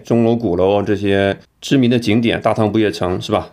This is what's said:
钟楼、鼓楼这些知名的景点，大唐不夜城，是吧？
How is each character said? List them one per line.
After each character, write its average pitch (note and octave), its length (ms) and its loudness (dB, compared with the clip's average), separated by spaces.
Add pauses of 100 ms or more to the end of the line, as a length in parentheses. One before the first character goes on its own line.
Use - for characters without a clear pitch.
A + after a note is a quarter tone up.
钟 A#2 180 0
楼、 A#2 120 2
鼓 A2 200 -2
楼 G2 260 2
这 G#2 140 -2
些 G2 420 0 (220)
知 - 180 0
名 B2 120 2
的 B2 100 2
景 A#2 220 0
点， G#2 200 0
大 A2 120 2
唐 G#2+ 180 0
不 G#2+ 80 0
夜 G#2+ 100 2
城， F#2 320 -4
是 A2 100 -8
吧？ F#2+ 220 -4